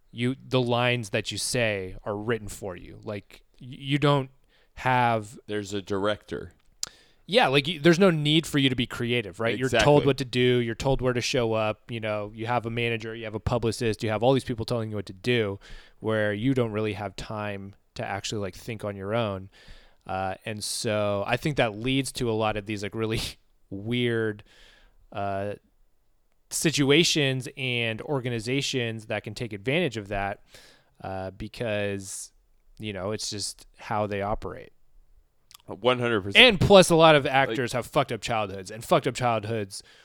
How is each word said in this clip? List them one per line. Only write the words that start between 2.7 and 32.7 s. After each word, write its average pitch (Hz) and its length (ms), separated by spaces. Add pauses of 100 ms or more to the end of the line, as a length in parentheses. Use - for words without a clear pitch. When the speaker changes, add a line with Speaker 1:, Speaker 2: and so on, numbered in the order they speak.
Speaker 1:
you. 92 260
Like, - 400 (180)
y-, 135 80
you 139 300
don't 139 320 (440)
have 120 640 (100)
Speaker 2:
There's 104 240
a 101 100
director. 98 720 (760)
Speaker 1:
Yeah, 202 220
like, 135 180
y-, 160 160
there's 165 160
no 196 120
need 151 360
for - 120
you 135 100
to 127 80
be 120 100
creative, 117 540
right? 117 180
You're 127 100
told 143 340
Speaker 2:
Exactly. - 40
Speaker 1:
what 139 120
to 139 60
do. 123 340
You're 113 180
told 135 240
where 123 120
to 123 80
show 117 320
up. 107 380
You 120 80
know, 107 340
you 110 140
have 120 180
a 117 60
manager, 117 440
you 113 100
have 107 100
a 107 60
publicist, 117 640
you 110 60
have 107 120
all 127 100
these 131 120
people 117 200
telling 113 260
you 107 60
what 101 100
to - 60
do, 104 460 (400)
where 107 340
you 113 220
don't 120 160
really 107 220
have 101 240
time 104 580 (220)
to 110 100
actually, 104 340
like, 95 140
think 110 300
on 104 100
your 98 200
own. 101 360 (560)
Uh, 95 380
and 107 180
so 104 640
I 123 100
think 147 200
that 117 200
leads 131 360
to 120 180
a - 40
lot 107 220
of 104 100
these, 104 180
like, 98 100
really 110 260 (260)
<laughs> - 240
weird, 113 760 (640)
uh, 101 440 (960)
situations 139 1080
and 120 460
organizations 120 1040
that 107 180
can 107 100
take 113 180
advantage 123 440
of 104 120
that, 101 360 (580)
uh, 95 300
because, 101 1000 (480)